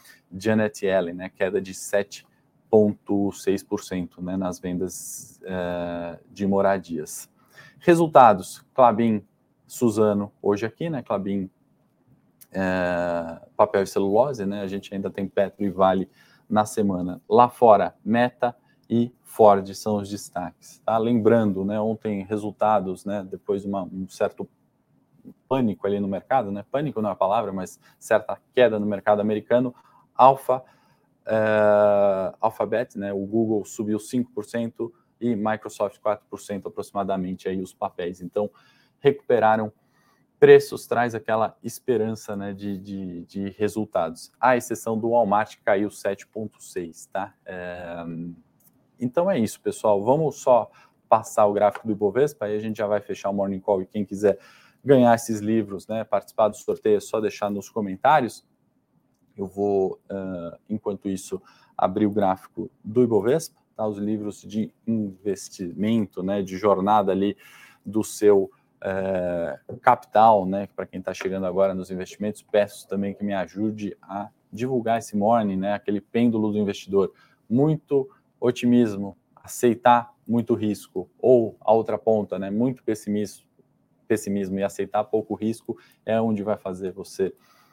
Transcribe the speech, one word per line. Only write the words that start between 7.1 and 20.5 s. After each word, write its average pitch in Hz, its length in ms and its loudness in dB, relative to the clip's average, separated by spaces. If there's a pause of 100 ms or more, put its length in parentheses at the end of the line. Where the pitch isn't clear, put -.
Resultados, 156 840 6 (120)
Klabin, 113 500 4 (420)
Suzano, 104 640 0 (120)
hoje 104 240 0
aqui, 160 240 -6
né? 135 120 -6
Klabin 98 460 -4 (1040)
é, 87 880 -2 (160)
papel 101 260 4
e 95 40 0
celulose, 104 600 0
né? 101 160 -6
A 98 40 -6
gente 98 280 -10
ainda 98 160 -6
tem 98 180 -6
Petro 101 360 -2
e 101 60 -2
Vale 92 380 2 (400)
na 107 160 2
semana. 90 640 -4
Lá 120 200 6
fora, 101 460 4 (100)
Meta 120 520 0 (320)
e 117 240 0 (100)
Ford 98 520 6
são 107 220 -4
os 98 120 -6
destaques, - 760 -12